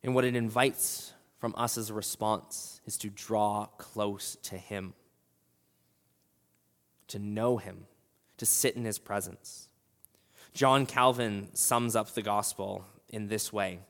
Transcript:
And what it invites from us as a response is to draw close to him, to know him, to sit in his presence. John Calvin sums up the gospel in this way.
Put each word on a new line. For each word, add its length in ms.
And 80
what 120
it 100
invites 760
from 160
us 220
as 120
a 40
response 920
is 120
to 120
draw 580
close 680
to 140
him, 360
to 120
know 360
him, 300
to 100
sit 300
in 80
his 160
presence. 680
John 320
Calvin 680
sums 420
up 180
the 80
gospel 640
in 220
this 240
way. 260